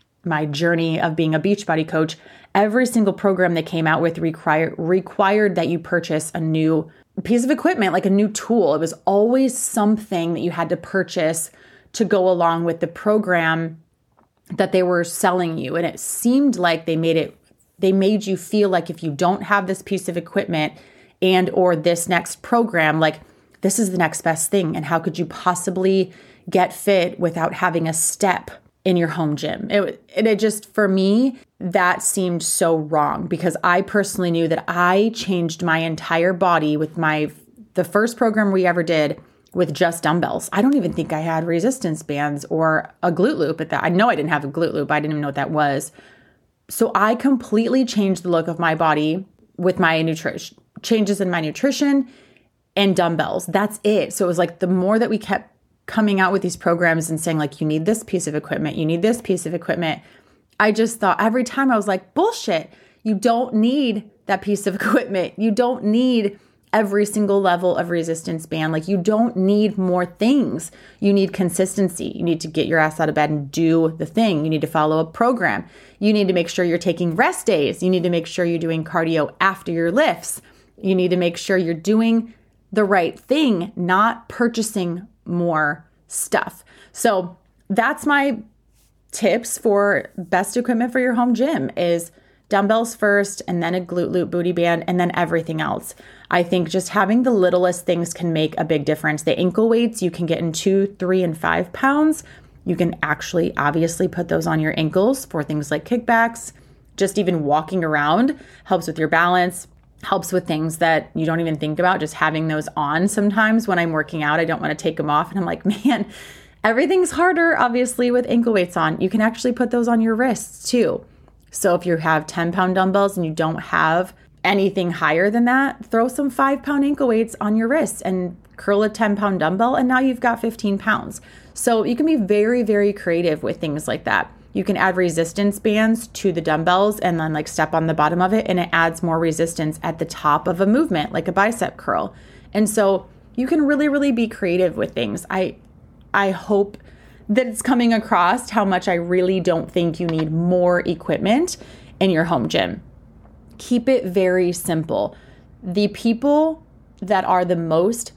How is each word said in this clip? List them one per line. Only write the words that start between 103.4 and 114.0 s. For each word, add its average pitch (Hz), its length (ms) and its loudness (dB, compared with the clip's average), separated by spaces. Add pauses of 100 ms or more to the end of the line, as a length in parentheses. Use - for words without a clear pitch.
obviously 165 500 0
put 170 220 -6
those 165 180 0
on 160 120 0
your 156 180 0
ankles 185 480 0
for 151 180 -6
things 151 280 -4
like 151 140 -4
kickbacks. 233 680 0 (420)
Just 190 220 0
even 175 260 0
walking 156 400 0
around 160 560 2 (240)
helps 175 240 0
with 160 100 -6
your 160 100 0
balance, 175 600 2 (360)
helps - 280 -2
with 180 160 -2
things 160 300 -2
that 160 380 2
you 160 100 -2
don't 165 140 0
even 160 180 -2
think 151 220 -4
about, 180 200 2
just 156 140 -6
having 156 340 -2
those 156 280 -4
on. 151 320 0
Sometimes 214 600 0
when 180 120 0
I'm 170 120 -2
working 156 320 -4